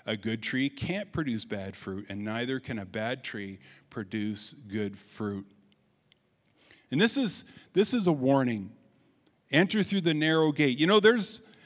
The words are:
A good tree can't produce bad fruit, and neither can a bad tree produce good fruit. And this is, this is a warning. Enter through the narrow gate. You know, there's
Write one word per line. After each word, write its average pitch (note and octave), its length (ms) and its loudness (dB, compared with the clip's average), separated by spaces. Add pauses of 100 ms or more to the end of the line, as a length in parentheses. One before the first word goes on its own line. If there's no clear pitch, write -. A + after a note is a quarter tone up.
A A2 120 -4
good A2 260 -4
tree C3 260 -2
can't F#3+ 440 -8
produce B2+ 320 -4
bad F#2+ 280 -8
fruit, F#2+ 360 -10
and G2+ 160 -8
neither A#2+ 340 -4
can B2 200 -8
a G2 60 -10
bad A2 380 -6
tree G2 360 -10 (300)
produce G#2 640 -6
good G#2 440 -8
fruit. G2+ 480 -8 (1500)
And C3 80 2
this A#3 160 4
is, B3+ 300 -2 (260)
this G#3 220 2
is A3 140 2
a F3 40 6
warning. B2+ 600 2 (800)
Enter F#3+ 320 4
through G3 180 -2
the E3 120 2
narrow D#3 380 4
gate. C#3+ 260 2
You D3+ 100 2
know, G#3 120 8
there's G#3+ 420 4 (240)